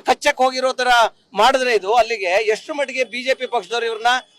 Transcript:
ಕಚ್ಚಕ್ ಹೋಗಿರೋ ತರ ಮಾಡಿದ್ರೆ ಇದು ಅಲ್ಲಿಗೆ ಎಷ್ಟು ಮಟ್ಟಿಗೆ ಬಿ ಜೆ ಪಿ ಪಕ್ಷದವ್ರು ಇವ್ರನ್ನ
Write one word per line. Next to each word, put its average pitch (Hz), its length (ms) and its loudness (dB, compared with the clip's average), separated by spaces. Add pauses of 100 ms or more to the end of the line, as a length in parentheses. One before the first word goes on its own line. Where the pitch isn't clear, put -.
ಕಚ್ಚಕ್ 277 340 0
ಹೋಗಿರೋ 262 260 0 (100)
ತರ 247 120 0 (500)
ಮಾಡಿದ್ರೆ 254 380 2
ಇದು 190 120 -4 (100)
ಅಲ್ಲಿಗೆ 220 300 -2 (240)
ಎಷ್ಟು 302 240 -8
ಮಟ್ಟಿಗೆ 262 340 -2
ಬಿ 247 140 -6
ಜೆ 262 140 0
ಪಿ 254 140 -6
ಪಕ್ಷದವ್ರು 226 340 -4
ಇವ್ರನ್ನ 226 240 0 (260)